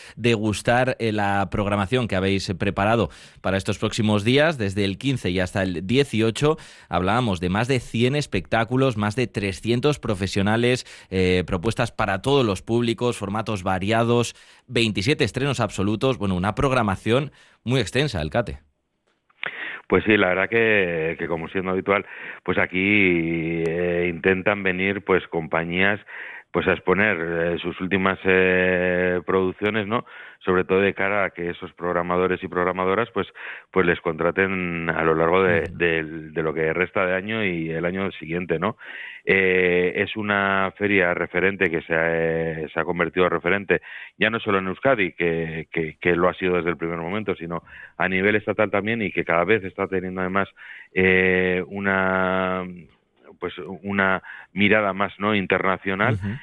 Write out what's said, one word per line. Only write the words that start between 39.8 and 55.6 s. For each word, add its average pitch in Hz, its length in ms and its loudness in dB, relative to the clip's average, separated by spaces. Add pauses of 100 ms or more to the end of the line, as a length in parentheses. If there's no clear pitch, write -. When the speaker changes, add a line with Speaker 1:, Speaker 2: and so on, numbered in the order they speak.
Speaker 2:
es 101 200 -4
una 98 640 0
feria 98 340 2
referente 90 560 0
que 80 140 -2
se 85 120 -4
ha, 82 120 2 (560)
eh, 76 100 -8
se 82 60 -4
ha 80 60 -2
convertido 87 420 0
en 82 60 2
referente, 87 500 0 (340)
ya 107 140 0
no 113 80 -2
solo 101 200 0
en 95 100 -2
Euskadi, 98 440 0
que, 82 600 -2
que, 80 280 -4
que 87 140 2
lo 87 140 4
ha 85 60 0
sido 90 200 -2
desde 85 160 0
el 80 60 -4
primer 82 220 -6
momento, 95 360 -4
sino 85 300 -8 (340)
a 90 100 0
nivel 95 280 2
estatal 104 340 0
también, 107 320 -2
y 90 80 -2
que 80 140 -2
cada 85 200 2
vez 98 200 2
está 95 240 -6
teniendo 92 320 -4
además, 92 280 -2 (460)
eh, 92 720 2
una, 92 1000 0 (760)
pues, 87 140 -8 (280)
una 98 400 0 (300)
mirada 101 400 4
más, 95 260 -2
¿no? 104 160 0
internacional. 95 800 0